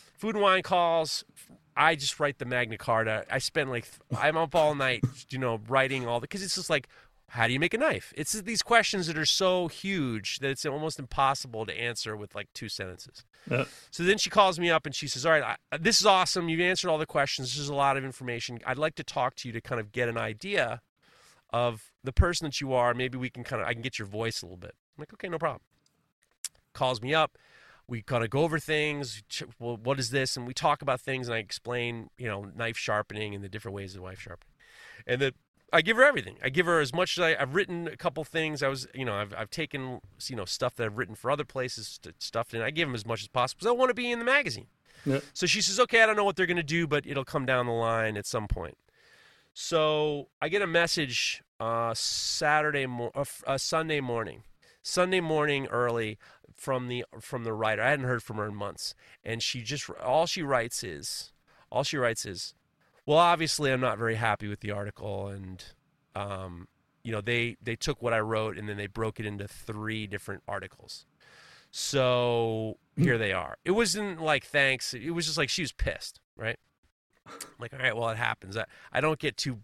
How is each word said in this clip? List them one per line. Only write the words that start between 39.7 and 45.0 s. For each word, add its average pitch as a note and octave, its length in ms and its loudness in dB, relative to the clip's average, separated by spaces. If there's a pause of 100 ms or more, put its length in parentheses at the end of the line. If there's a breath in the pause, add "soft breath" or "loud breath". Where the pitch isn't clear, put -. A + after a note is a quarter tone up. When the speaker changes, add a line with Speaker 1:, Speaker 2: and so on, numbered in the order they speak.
Speaker 1:
you B2+ 80 -8
know, G2 80 -4
stuff - 320 -2
that A#2+ 80 -2
I've G#2 120 -4
written A2+ 200 -4
for - 120 -6
other C#3+ 160 0
places, B2+ 440 -6
st-, - 340 -16
stuff, - 320 -6
and A2+ 80 -4
I A#2+ 80 -2
give D#3 180 0
'em B2+ 60 -4
as G#2+ 100 -6
much A2+ 180 -4
as G2+ 60 -14
possible B2+ 320 -2
'cause F#3+ 80 0
I A#3+ 40 6
wanna B3+ 220 4
be A#3+ 180 -4
in A#3 80 -2
the A#3 40 -6
magazine. A#3 440 0 (360 soft breath)